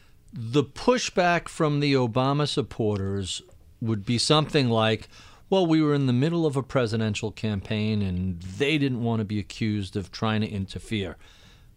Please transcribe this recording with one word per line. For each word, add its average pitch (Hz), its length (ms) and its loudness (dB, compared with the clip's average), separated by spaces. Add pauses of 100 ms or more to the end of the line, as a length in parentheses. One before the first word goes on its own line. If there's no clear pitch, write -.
(320)
The 127 320 0
pushback 180 840 0
from 147 320 0
the 143 140 2
Obama 131 560 2
supporters 98 920 -2 (400)
would 110 240 -2
be 120 140 0
something 151 500 2
like, 110 400 2 (420)
"Well, 190 160 4
we 160 140 4
were 147 140 4
in 139 120 2
the 123 60 4
middle 160 320 2
of 139 120 0
a 135 60 0
presidential 113 680 0
campaign 107 720 -2
and 92 380 -2
they 101 360 -2
didn't 131 260 0
want 113 180 0
to 107 40 -2
be 104 140 -4
accused 104 580 -4
of 92 160 -6
trying 110 300 0
to 110 60 -2
interfere." 98 680 -6 (600)